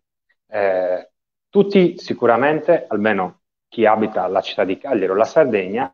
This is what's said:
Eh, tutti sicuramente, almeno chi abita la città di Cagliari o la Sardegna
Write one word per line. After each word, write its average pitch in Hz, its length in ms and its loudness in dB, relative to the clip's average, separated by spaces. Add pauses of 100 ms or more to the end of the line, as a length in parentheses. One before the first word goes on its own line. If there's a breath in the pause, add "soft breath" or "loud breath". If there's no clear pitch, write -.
(480)
Eh, 92 640 -2 (460)
tutti 196 420 2
sicuramente, 147 920 0
almeno 104 540 -2 (260)
chi 113 160 0
abita 107 420 0
la 95 140 -2
città - 240 -4
di 92 120 -4
Cagliari - 300 -2
o 92 60 -2
la 104 100 2
Sardegna 110 720 0